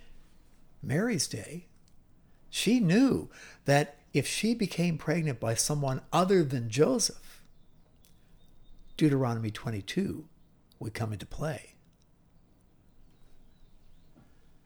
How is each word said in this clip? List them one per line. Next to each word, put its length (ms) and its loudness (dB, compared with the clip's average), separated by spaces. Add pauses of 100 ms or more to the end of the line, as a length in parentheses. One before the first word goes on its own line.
(800)
Mary's 460 -2
day, 400 -12 (840)
she 300 2
knew 500 4 (360)
that 340 2 (140)
if 120 2
she 300 -2
became 420 0
pregnant 420 -2
by 140 0
someone 480 -2 (100)
other 320 4
than 280 -4
Joseph, 720 0 (1500)
Deuteronomy 540 2
twenty-two 760 -6 (500)
would 160 -10
come 200 -6
into 120 -10
play. 500 -8 (3000)